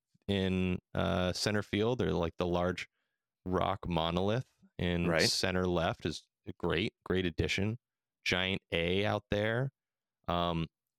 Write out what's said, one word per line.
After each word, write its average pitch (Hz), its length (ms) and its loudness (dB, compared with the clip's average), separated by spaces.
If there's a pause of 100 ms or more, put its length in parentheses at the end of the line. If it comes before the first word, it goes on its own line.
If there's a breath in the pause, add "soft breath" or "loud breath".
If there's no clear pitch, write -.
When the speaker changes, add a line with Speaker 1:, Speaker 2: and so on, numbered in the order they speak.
(300)
Speaker 1:
in, 92 500 0 (160)
uh, 90 380 0
center 104 300 -2
field, 113 380 0
or, 85 120 0
like, 85 240 -2
the 92 100 0
large 87 400 0 (580)
rock 92 440 0
monolith 87 560 0 (340)
in 87 280 0
Speaker 2:
Right. 82 220 4
Speaker 1:
center 92 380 0
left 87 380 0
is 80 180 -4 (240)
a 95 100 -14
great, 87 360 -2 (120)
great 92 200 0
addition. 95 520 -2 (480)
Giant 92 360 0 (100)
A 90 340 0
out 104 260 -2
there. 113 400 0 (560)
Um, 85 400 0 (320)